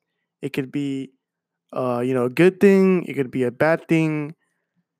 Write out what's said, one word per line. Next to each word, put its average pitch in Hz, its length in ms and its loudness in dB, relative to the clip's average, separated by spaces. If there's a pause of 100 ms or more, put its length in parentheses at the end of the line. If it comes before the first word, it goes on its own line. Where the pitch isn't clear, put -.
(420)
It 139 120 -8
could 131 180 -6
be, 135 400 -8 (600)
uh, 123 320 -4
you 131 100 -2
know, 123 120 0
a 127 40 -2
good 175 300 2
thing. 190 460 4
It - 80 -10
could 127 180 -6
be 131 120 -2
a 123 80 -2
bad 160 360 -2
thing. 156 480 -2 (640)